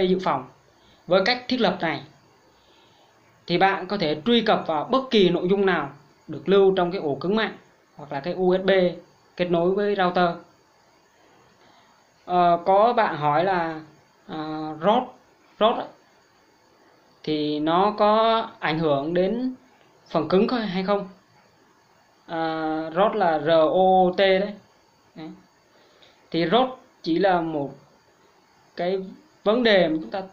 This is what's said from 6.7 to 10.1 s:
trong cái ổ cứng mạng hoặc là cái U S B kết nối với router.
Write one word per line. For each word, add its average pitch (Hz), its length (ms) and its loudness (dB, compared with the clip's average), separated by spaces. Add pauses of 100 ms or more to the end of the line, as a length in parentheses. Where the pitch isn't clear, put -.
trong 175 160 0
cái 190 100 -6
ổ 143 140 -4
cứng 170 200 -4
mạng 208 220 -4 (380)
hoặc 147 160 -16
là 143 80 -6
cái 175 140 -8
U 185 240 2
S 190 80 -4
B 190 60 2 (680)
kết 175 140 -4
nối 170 200 0
với 208 240 -2
router. 180 340 0 (2000)